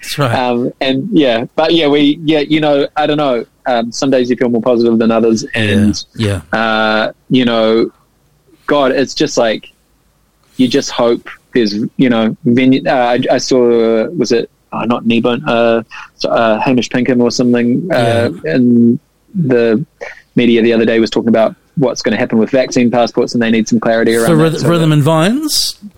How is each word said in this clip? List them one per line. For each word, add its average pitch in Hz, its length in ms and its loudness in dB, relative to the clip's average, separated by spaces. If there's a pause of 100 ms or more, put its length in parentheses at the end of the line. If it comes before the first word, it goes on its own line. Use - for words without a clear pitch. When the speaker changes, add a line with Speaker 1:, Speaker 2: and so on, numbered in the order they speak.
Speaker 1:
That's - 180 -12
right. 127 200 0
Speaker 2:
Um, 123 420 -2
and 135 320 -2
yeah, 127 340 2 (100)
but 160 180 0
yeah, 156 140 2
we, 147 360 2
yeah, 151 160 0
you 151 200 -2
know, 147 260 0 (100)
I 151 120 -2
don't 147 80 0
know. 131 280 -2 (220)
Um, 120 240 -2
some 139 200 -4
days 127 200 2
you 120 60 0
feel 123 140 0
more 117 120 0
positive 117 360 2
than 113 120 2
others. 113 340 2 (100)
And, 104 460 0 (160)
Speaker 1:
Yeah, 101 260 -2 (100)
yeah. 113 60 -2
Speaker 2:
uh, 110 540 0 (160)
you 127 160 2
know, 113 460 2 (800)
God, 139 240 2
it's 135 220 -4
just - 220 -4
like, 110 360 -2 (840)
you 127 120 2
just 135 220 -2
hope 120 380 -2 (260)
there's, 107 200 0 (220)
you 131 120 2
know, 113 360 0
venue, 131 420 2
uh, - 60 -2
I, 127 420 0
I 127 40 0
saw, 117 720 2
was 120 220 -2
it, 117 160 -2 (240)
oh, 110 120 -8
not 117 200 -2
Kneebone, 117 420 0
uh, 117 360 0 (340)
so, - 140 -6
uh, 113 300 0
Hamish 123 300 -2
Pinkham 123 300 0
or 120 120 2
something, 123 600 0
uh, 117 380 0 (140)
Speaker 1:
Yeah. 156 100 -4
Speaker 2:
in 120 440 2 (360)
the 123 500 0 (520)
media 117 260 2
the 117 100 4
other 113 120 2
day 113 160 2
was 107 100 0
talking 120 180 0
about 110 280 2 (200)
what's 127 260 -2
gonna 113 140 -2
happen 120 220 0
with 107 120 0
vaccine 127 400 0
passports, 120 440 0
and 120 80 0
they 113 80 0
need 113 180 0
some 113 120 0
clarity 113 340 0
around 117 120 2
Speaker 1:
For 165 100 2
Speaker 2:
that, 156 180 2
Speaker 1:
Ryth-, 156 60 -6
Speaker 2:
so - 80 0
Speaker 1:
Rhythm 165 220 2
Speaker 2:
that 151 60 4
Speaker 1:
and 147 60 2
Vines? 190 720 0 (200)